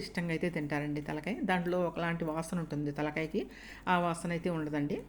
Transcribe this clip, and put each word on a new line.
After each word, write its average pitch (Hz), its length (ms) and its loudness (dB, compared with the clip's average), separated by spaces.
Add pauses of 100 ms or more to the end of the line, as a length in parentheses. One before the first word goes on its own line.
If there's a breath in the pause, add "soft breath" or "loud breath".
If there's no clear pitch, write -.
ఇష్టంగా 170 320 -2
అయితే 175 200 2
తింటారండి 147 540 0
తలకాయ. 156 260 -2 (160)
దాంట్లో 175 280 4 (100)
ఒకలాంటి 170 420 0
వాసన 160 320 -2
ఉంటుంది 147 360 -2
తలకాయకి, 156 420 0 (520 loud breath)
ఆ 180 120 6
వాసన 170 320 0
అయితే 165 200 0
ఉండదండి. 151 400 0 (120)